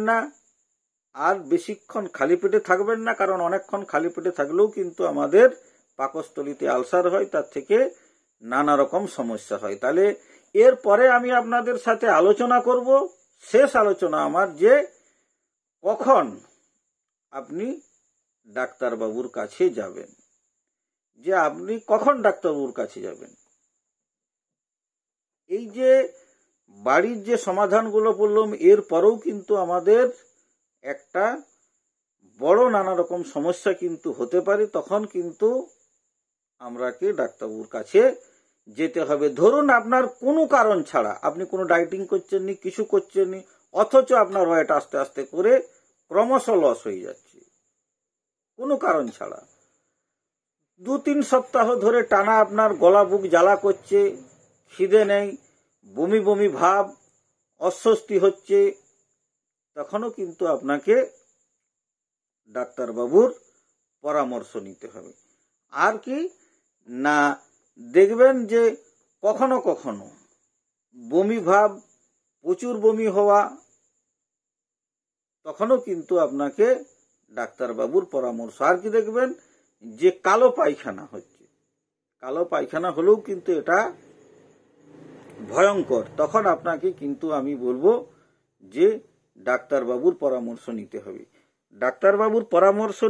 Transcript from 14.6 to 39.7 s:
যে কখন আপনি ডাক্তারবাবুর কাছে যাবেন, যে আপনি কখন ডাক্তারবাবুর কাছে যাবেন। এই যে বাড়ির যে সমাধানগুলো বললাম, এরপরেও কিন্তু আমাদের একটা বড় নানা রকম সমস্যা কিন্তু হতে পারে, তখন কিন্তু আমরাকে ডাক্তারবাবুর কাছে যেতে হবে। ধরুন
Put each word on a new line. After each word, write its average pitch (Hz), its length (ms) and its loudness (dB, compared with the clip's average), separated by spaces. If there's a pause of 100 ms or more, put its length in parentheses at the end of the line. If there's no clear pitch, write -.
যে 226 120 6 (1120)
কখন 214 420 2 (1080)
আপনি 147 320 -10 (840)
ডাক্তারবাবুর 117 800 -6 (100)
কাছে 104 260 -6 (160)
যাবেন, 90 300 -12 (1160)
যে 180 60 -4 (160)
আপনি 175 260 -8 (180)
কখন 226 240 2 (120)
ডাক্তারবাবুর 147 520 -4
কাছে - 280 -10
যাবেন। - 240 -18 (2250)
এই 226 140 -6 (120)
যে 262 140 4 (880)
বাড়ির 175 480 0
যে 240 80 0 (120)
সমাধানগুলো 208 600 0 (120)
বললাম, 214 280 2 (220)
এরপরেও 202 440 4 (100)
কিন্তু 208 280 -4 (120)
আমাদের 180 380 2 (800)
একটা 143 420 -6 (1120)
বড় 180 220 4 (140)
নানা 190 200 0
রকম 175 240 -2 (160)
সমস্যা 175 360 -2 (100)
কিন্তু 165 360 -6
হতে 131 300 -2
পারে, 208 160 2 (140)
তখন 202 240 -4 (120)
কিন্তু 180 360 -2 (1120)
আমরাকে 123 460 -6 (140)
ডাক্তারবাবুর 110 540 -10
কাছে 147 260 2 (760)
যেতে 165 320 -4
হবে। 147 180 0 (140)
ধরুন 277 260 4 (120)